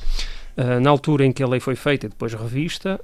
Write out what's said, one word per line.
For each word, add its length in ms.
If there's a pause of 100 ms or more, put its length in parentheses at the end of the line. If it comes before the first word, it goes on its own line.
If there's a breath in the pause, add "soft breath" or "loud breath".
(560 loud breath)
eh, 240
na 80
altura 380
em 60
que 100
a 40
lei 140
foi 160
feita 300
e 20
depois 240
revista, 720